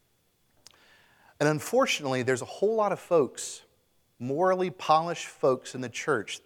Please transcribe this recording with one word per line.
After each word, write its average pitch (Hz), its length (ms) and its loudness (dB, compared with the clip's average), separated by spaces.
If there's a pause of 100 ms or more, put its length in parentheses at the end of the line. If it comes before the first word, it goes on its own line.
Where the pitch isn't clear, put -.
(1400)
And 151 100 4
unfortunately, 151 720 0
there's 123 220 0
a - 20 -8
whole 220 300 -2
lot 208 160 0
of 170 80 -4
folks, - 640 0 (560)
morally 185 500 0
polished 160 580 0
folks - 460 0
in 131 80 -8
the 123 80 -8
church - 560 -4